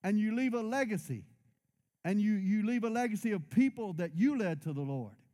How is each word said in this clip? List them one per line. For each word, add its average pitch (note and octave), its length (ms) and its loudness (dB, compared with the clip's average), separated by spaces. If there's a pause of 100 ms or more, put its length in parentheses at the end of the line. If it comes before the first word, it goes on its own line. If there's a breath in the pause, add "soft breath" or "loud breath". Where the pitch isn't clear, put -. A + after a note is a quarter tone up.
And G#3 160 2
you A3 160 0
leave B3+ 180 0
a A#3 80 -2
legacy. A3 640 -2 (800)
And G3+ 160 0
you, G#3+ 120 2
you G#3 340 2
leave A#3+ 160 0
a A3+ 80 -2
legacy A3+ 400 0
of F3+ 180 -2
people A#3 440 2
that D#3+ 240 -4
you C4+ 200 4
led F3 260 0
to D#3+ 100 -4
the C#3 80 -4
Lord. C3+ 340 -6 (200)